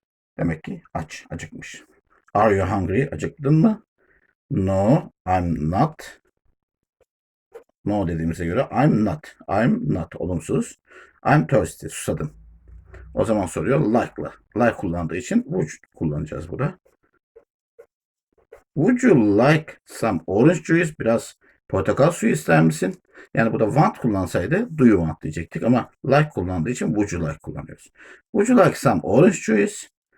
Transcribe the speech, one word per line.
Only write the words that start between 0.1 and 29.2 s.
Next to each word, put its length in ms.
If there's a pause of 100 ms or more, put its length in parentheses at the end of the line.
demek 260
ki 180 (120)
aç, 360
acıkmış. 540 (500)
Are 220
you 120
hungry? 440
Acıktın 420
mı? 300 (680)
No, 600 (160)
I'm 440
not. 500 (1600)
No 220
dediğimize 380
göre 260
I'm 340
not. 300 (140)
I'm 440
not. 220
Olumsuz. 640 (460)
I'm 220
thirsty. 400
Susadım. 460 (800)
O 120
zaman 200
soruyor 340
like'la. 540 (240)
Like 200
kullandığı 400
için 240
would 260 (280)
kullanacağız 560
burada. 280 (2000)
Would 280
you 340
like 360 (120)
some 420
orange 360
juice? 360
Biraz 400 (300)
portakal 420
suyu 220
ister 280
misin? 420 (300)
Yani 200
burada 120
want 320
kullansaydı 800
do 80
you 140
want 220
diyecektik 420
ama 280 (140)
like 240
kullandığı 400
için 180
would 240
you 180
like 100
kullanıyoruz. 520 (400)
Would 160
you 180
like 100
some 280
orange 340